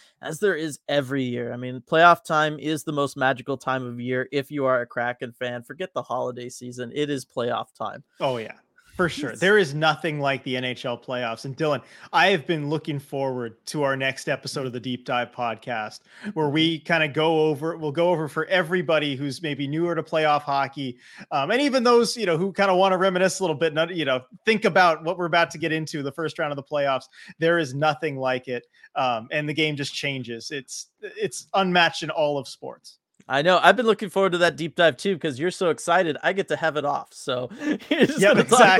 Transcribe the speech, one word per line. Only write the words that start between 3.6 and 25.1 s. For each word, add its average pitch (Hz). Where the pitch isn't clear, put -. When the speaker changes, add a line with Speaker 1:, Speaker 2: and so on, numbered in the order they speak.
Speaker 1:
of 120
year 127
if 139
you 143
are 127
a 120
Kraken 120
fan. 123
Forget 170
the 127
holiday 123
season. 123
It 147
is 135
playoff 120
time. 110
Speaker 2:
Oh, 156
yeah. 110
For 175
sure. 147
Speaker 1:
It's 110
Speaker 2:
There 202
is 151
nothing 151
like 139
the 127
N 127
H 123
L 120
playoffs. 123
And 135
Dylan, 151
I 180
have 180
been 151
looking 147
forward 131
to 151
our 135
next 131
episode 139
of 123
the 123
Deep 123
Dive 123
podcast, 113
where 156
we 160
Speaker 1:
Mm-hmm. -
Speaker 2:
kinda 165
go 156
over, 156
we'll 156
go 170
over 160
for 160
everybody 160
who's 135
maybe 143
newer 165
to 160
playoff 151
hockey, 135
um, 151
and 254
even 262
those, 240
you 220
know, 165
who 185
kinda 196
wanna 185
reminisce 185
a 190
little 160
bit, 156
not, 165
you 160
know, 127
think 220
about 165
what 175